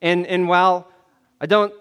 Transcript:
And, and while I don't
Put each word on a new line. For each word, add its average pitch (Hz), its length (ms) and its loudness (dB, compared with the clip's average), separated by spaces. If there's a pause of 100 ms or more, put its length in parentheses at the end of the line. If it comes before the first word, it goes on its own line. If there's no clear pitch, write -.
And, 175 240 0
and 180 220 -2
while 180 420 0 (500)
I 151 60 -8
don't 208 360 0